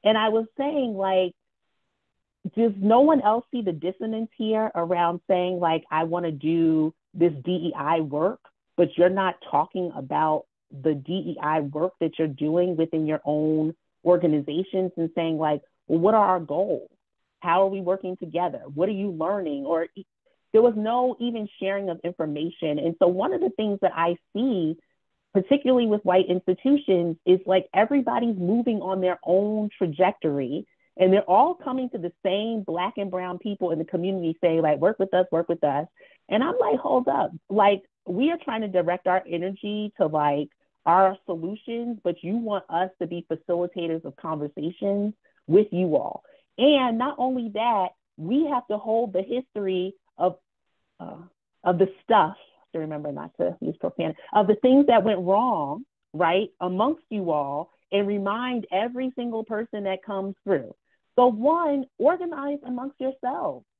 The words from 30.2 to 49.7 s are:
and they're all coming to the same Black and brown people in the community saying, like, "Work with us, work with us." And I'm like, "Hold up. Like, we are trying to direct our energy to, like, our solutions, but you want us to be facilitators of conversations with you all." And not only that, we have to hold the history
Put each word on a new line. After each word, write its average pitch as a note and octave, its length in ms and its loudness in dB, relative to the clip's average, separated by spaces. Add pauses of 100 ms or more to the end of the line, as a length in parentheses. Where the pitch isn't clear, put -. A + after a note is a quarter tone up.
and F#3 140 6
they're G3 180 4
all B3+ 240 6
coming C4 380 -6
to B3+ 60 -8
the E3+ 140 -6 (120)
same G#3 400 -2
Black F3+ 340 -4
and G3 140 -6
brown F3+ 280 -8
people F#3+ 320 -4
in D#3+ 80 -2
the D#3+ 60 -4
community F3 560 -4
saying, E3 200 2
like, D3+ 180 2
"Work F#3+ 200 2
with F#3+ 140 -2
us, F3+ 180 2
work E3 160 -2
with F3 160 -2
us." D3 240 -2 (400)
And A3+ 160 0
I'm A#4+ 160 -2
like, A4 200 2
"Hold B3+ 280 0
up. - 240 0 (180)
Like, G3+ 340 4 (220)
we A3+ 260 0
are E4+ 60 -4
trying A3+ 240 -6
to G#3+ 60 -4
direct F3+ 400 0
our F#3 180 2
energy G3 720 -6
to, F3 100 2
like, D3 420 0 (360)
our F#3+ 400 4
solutions, G#3+ 760 -8
but F3 220 -4
you G3+ 140 -2
want G#3 320 -4
us F3 200 -2 (100)
to E3+ 80 -4
be E3+ 220 -8
facilitators E3+ 760 -4
of C#3 100 -14
conversations F3 960 -4 (320)
with G#3 260 6
you E3+ 260 0
all." - 260 -6 (340)
And B3+ 400 4
not C#4+ 220 -4
only B3+ 300 -2
that, G#3 400 0 (260)
we A#3+ 300 0
have C#4 220 -4
to G#3 100 -4
hold A3 340 -2
the F#3+ 100 -2
history G3 720 -4 (240)